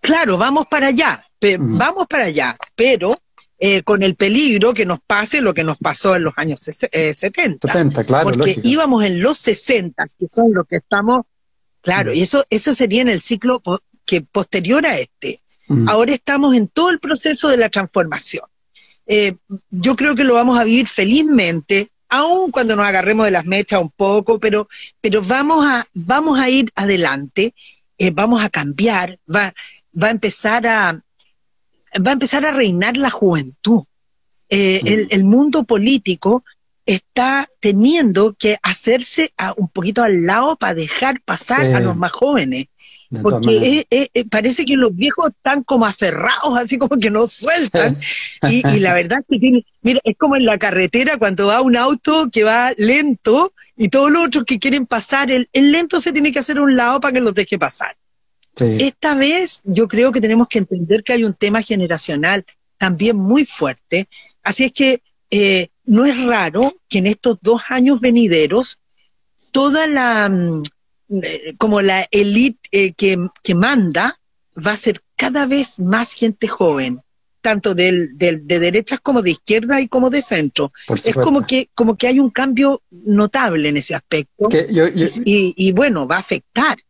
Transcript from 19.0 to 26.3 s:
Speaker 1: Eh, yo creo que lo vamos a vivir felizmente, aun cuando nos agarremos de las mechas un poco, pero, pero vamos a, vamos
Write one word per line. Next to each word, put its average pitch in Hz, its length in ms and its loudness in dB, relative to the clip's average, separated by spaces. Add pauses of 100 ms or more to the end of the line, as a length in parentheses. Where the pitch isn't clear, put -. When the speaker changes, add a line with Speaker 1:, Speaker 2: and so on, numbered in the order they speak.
Speaker 1:
Eh, 208 260 0 (360)
yo 196 260 0
creo 294 180 0
que 262 100 0
lo 254 100 4
vamos 240 240 2
a 233 60 2
vivir 226 240 2
felizmente, 202 1000 0 (180)
aun 330 420 0
cuando 226 260 0
nos 202 100 0
agarremos 202 400 0
de 202 60 2
las 170 120 0
mechas 196 360 -2
un 160 100 -4
poco, 208 480 0
pero, 214 300 -2 (320)
pero 208 220 0
vamos 285 440 0
a, 247 280 -2
vamos 262 440 0